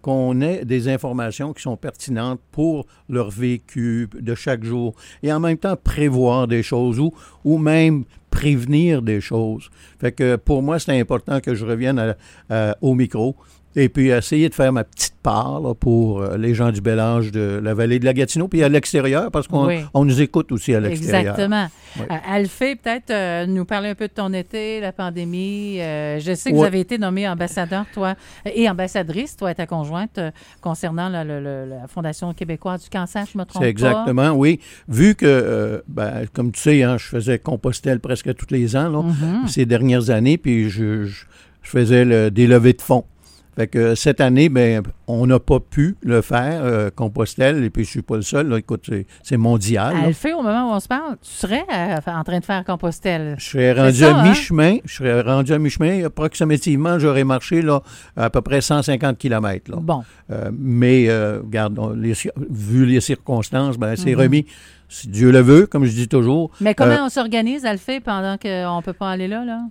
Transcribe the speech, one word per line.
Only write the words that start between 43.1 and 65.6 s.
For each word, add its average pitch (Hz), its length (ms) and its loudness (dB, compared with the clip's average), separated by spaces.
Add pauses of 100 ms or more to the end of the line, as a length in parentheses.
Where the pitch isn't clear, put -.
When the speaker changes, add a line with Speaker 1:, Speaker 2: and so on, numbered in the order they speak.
Speaker 1:
Fait 113 100 -2
que 117 300 0
cette 147 260 2
année, 135 280 6
ben, 117 340 2 (240)
on 117 180 0
n'a 127 140 6
pas 143 200 2
pu 156 440 -2
le 120 180 2
faire, 143 420 -2
euh, 107 320 0
Compostelle, 131 680 0
et 110 80 -2
puis 110 140 -4
je - 40 -14
suis 117 140 -8
pas 113 140 -4
le 110 40 -2
seul, 143 280 -2
là. 113 100 0
Écoute, 107 280 -6
c'est, 98 200 -6 (160)
c'est 127 140 -2
mondial, 113 580 2
là. 156 80 0
Speaker 2:
Alphée, 165 320 0
au 294 80 -4
moment 233 260 -2
où 214 60 -2
on 196 40 -2
se - 80 -10
parle, 269 360 -6
tu - 80 -20
serais, 220 320 -4 (100)
euh, 180 320 -2
en 165 180 -6
train 180 140 -4
de 170 80 -4
faire 190 180 -4
Compostelle. 170 760 -4
Speaker 1:
Je - 100 -12
serais 127 240 4
Speaker 2:
C'est 127 80 4
Speaker 1:
rendu 131 160 6
Speaker 2:
ça, 151 180 8
Speaker 1:
à 143 40 4
Speaker 2:
hein? 170 100 8
Speaker 1:
mi-chemin. 180 560 4
Je - 80 -14
serais 123 280 0
rendu 131 320 2
à 151 40 2
mi-chemin. 156 460 0 (340)
Approximativement, 156 600 0
j'aurais 139 240 2
marché, 135 400 0
là, 147 180 2 (340)
à 113 140 0
peu 127 120 0
près 135 200 0
cent 147 220 0
cinquante 135 340 -2
kilomètres, 107 540 -4
là. - 100 -8
Speaker 2:
Bon. 156 220 -2 (280)
Speaker 1:
Euh, 107 240 -6
mais, 123 540 4
euh, 107 340 0
regarde, 107 360 -4
on, 110 140 -4
les 113 200 -2
cir-, - 180 -6 (180)
vu 117 360 2
les 123 160 4
circonstances, 131 800 -2
ben, 110 160 -2
c'est 160 180 -2
Speaker 2:
Mhm. 127 80 0
Speaker 1:
remis, 143 240 4 (420)
si - 200 -16
Dieu 110 240 6
le 131 80 10
veut, 143 260 10